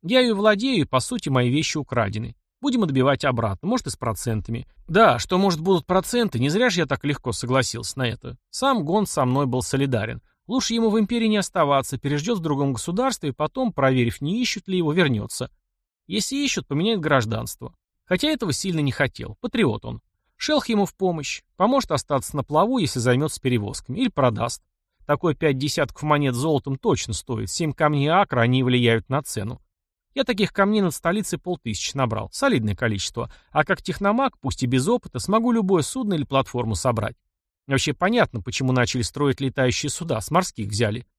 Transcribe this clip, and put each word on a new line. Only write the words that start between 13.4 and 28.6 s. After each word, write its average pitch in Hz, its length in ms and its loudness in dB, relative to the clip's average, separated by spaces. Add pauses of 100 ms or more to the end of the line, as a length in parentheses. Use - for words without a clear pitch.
проверив, 131 480 2
не 170 200 -2
ищут - 260 -4
ли 185 100 -2
его, 156 160 0
вернется. 123 560 0 (560)
Если 208 300 -4
ищут, 277 320 -2
поменяет 190 320 -2
гражданство. 117 720 -2 (320)
Хотя 185 240 0
этого 233 240 -2
сильно 165 280 -2
не 143 100 0
хотел, - 480 -4
патриот 156 460 -2
он. 113 160 -10 (340)
Шелх - 340 -2
ему 208 160 2
в - 100 -8
помощь, 170 460 -4 (140)
поможет 240 360 0
остаться 143 440 -2
на 143 80 -2
плаву, 196 340 2
если 143 220 -2
займется 127 420 0
перевозками, 120 560 -4
или 247 120 0
продаст. 117 520 -2 (460)
Такой 147 260 0
пять 139 240 0
десятков 143 460 -4
монет 147 320 2
золотом 139 420 -2
точно 147 360 -2
стоит, 107 360 -6
семь 160 240 -4
камней 147 360 2
акра, 170 320 2
они 127 200 4